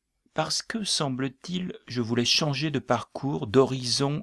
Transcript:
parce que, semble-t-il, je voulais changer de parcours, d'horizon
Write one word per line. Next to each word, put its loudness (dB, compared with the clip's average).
parce -2
que, -6
semble-t-il, -4
je -2
voulais 2
changer 0
de 0
parcours, -2
d'horizon 2